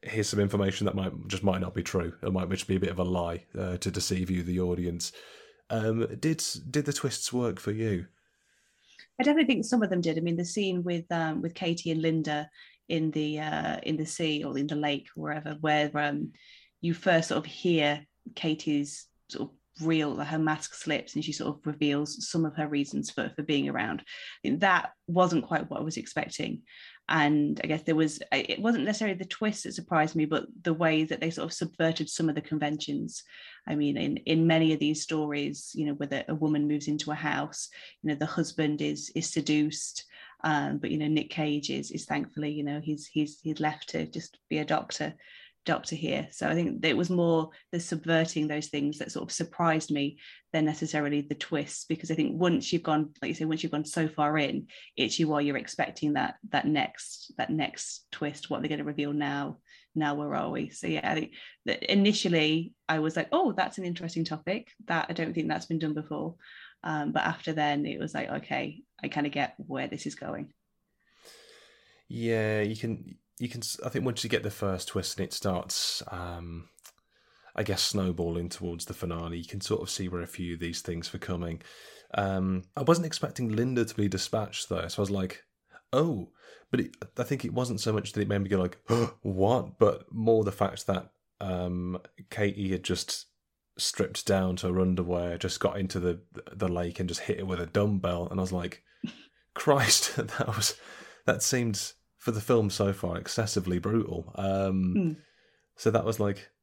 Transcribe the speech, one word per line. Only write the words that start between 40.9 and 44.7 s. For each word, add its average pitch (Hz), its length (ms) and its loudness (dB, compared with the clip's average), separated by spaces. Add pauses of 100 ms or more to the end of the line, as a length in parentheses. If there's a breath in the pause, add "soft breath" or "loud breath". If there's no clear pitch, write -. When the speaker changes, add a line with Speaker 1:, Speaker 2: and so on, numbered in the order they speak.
Speaker 2:
you 156 80 0
know, 151 80 0
Nick 156 240 2
Cage 147 400 -2
is, 139 180 -4
is - 160 -8
thankfully, 147 460 -4
you 147 120 -4
know, 147 160 -4
he's, 151 280 -6
he's, 147 340 -2
he's 156 180 -4
left 151 300 -2
to 160 160 -2
just - 320 -12 (120)
be 156 100 0
a 151 60 -2
doctor, 151 500 -2 (500 loud breath)